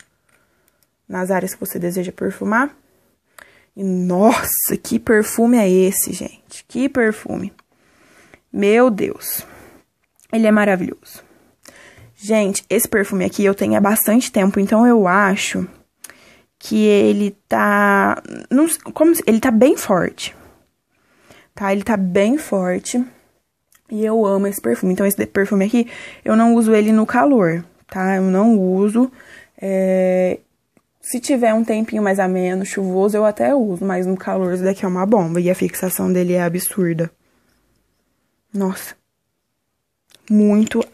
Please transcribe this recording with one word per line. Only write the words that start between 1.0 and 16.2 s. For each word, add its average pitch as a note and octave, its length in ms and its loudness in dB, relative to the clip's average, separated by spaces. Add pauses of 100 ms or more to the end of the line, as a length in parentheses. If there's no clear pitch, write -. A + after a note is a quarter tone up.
nas F#3 220 -6
áreas F#3 240 -4
que - 60 -16
você - 180 -10
deseja F3+ 340 -6
perfumar. G#3 640 -4 (1000)
E, G3 80 -12
nossa, F#3 1000 0
que A3+ 160 -4
perfume A3+ 580 2
é G#3 140 2
esse, F#3 420 0
gente? - 560 -14
Que B3 180 -4
perfume! A3 640 -4 (1000)
Meu G#3+ 380 2
Deus! - 560 -6 (840)
Ele A3+ 140 2
é G#3+ 40 6
maravilhoso. G3+ 720 0 (1000)
Gente, G3+ 460 0
esse A3+ 180 0
perfume G3 380 -2
aqui - 200 -2
eu G2 100 4
tenho G#3 220 -2
há G#3+ 40 2
bastante G#3+ 500 2
tempo, G3 300 0
então G#3+ 260 2
eu A3+ 220 4
acho F#3+ 580 0 (920)